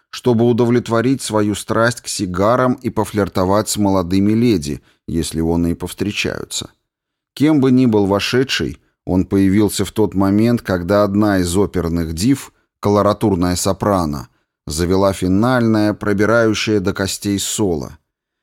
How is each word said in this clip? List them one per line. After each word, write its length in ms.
чтобы 340
удовлетворить 760
свою 320
страсть 480
к 60
сигарам 680
и 160
пофлиртовать 800
с 100
молодыми 540
леди, 500
если 340
он 260
и 80
повстречаются. 960
Кем 260
бы 100
ни 160
был 200
вошедший, 720
он 180
появился 640
в 60
тот 220
момент, 460
когда 420
одна 360
из 180
оперных 560
див, 400
колоратурная 760
сопрано, 720
завела 480
финальное, 800
пробирающее 840
до 120
костей 460
соло. 600